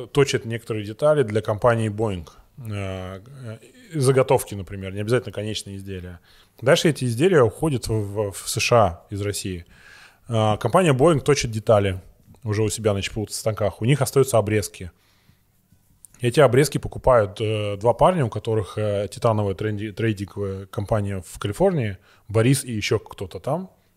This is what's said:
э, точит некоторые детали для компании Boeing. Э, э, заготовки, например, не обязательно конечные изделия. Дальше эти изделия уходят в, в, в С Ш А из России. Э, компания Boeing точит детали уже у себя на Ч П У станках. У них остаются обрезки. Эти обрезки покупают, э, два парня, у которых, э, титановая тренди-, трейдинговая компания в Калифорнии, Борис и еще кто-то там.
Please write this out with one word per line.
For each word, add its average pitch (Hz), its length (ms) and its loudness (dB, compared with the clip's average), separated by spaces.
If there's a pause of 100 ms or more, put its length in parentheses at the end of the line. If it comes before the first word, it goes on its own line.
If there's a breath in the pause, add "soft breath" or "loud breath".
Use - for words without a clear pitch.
э, 117 80 -14
точит 135 340 2
некоторые 113 400 -6
детали 147 380 2
для 107 180 0
компании 113 480 2
Boeing. 101 380 -4 (300)
Э, 95 640 -10 (240)
э, 110 120 -12 (420)
заготовки, 131 560 2
например, 95 380 -10
не 101 80 -8
обязательно 113 300 -2
конечные 104 460 -8
изделия. 90 420 -12 (420 soft breath)
Дальше 165 280 4
эти 135 160 -2
изделия 139 360 4
уходят 123 460 0
в, 113 60 -4
в, 101 380 -4
в - 180 -12
С - 100 -4
Ш - 160 2
А 95 340 4
из 101 120 -6
России. 95 440 -6 (600 loud breath)
Э, 110 300 2
компания 165 360 2
Boeing 143 280 4
точит 139 300 0
детали 101 500 2 (420)
уже 107 200 -2
у 107 60 0
себя 104 240 0
на 98 80 -2
Ч - 100 -6
П 113 100 -6
У 101 60 -6
станках. 104 540 -4
У 110 40 -4
них 139 160 2
остаются - 360 2
обрезки. 101 540 -2 (1300)
Эти 123 200 2
обрезки 135 400 6
покупают, 107 600 0
э, 104 380 -4
два 113 160 2
парня, 160 320 4
у 110 40 -2
которых, 110 480 -4
э, 104 320 -2
титановая 104 440 0
тренди-, 107 380 -6
трейдинговая 101 760 -4
компания 101 600 -4
в - 140 -18
Калифорнии, 117 580 -2 (300 soft breath)
Борис 113 380 2
и 123 80 -8
еще 107 260 0
кто-то - 400 -12
там. 175 300 -6 (280)